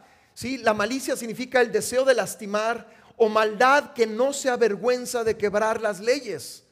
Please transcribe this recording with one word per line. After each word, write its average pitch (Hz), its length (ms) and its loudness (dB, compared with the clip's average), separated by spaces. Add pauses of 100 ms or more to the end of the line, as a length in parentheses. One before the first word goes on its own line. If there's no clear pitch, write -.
(360)
¿sí? 247 240 -8
La 220 160 2
malicia 247 400 -2
significa 240 440 -2
el 240 120 2
deseo 240 340 0
de 262 80 6
lastimar 214 880 -4 (180)
o 220 120 4
maldad 220 640 4
que 226 120 2
no 226 260 0
se 269 180 -4
avergüenza 233 760 0
de 220 120 0
quebrar 214 460 0
las 208 180 -2
leyes. 226 720 -4